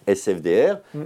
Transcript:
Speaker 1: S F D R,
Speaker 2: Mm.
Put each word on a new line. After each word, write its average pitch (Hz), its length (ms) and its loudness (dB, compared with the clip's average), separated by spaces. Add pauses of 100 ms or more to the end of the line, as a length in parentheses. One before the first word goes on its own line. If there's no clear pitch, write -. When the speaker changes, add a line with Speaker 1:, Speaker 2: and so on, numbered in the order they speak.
Speaker 1:
S 98 160 0
F 90 180 -2
D 104 300 2
R, 202 60 -10 (160)
Speaker 2:
Mm. 151 120 -10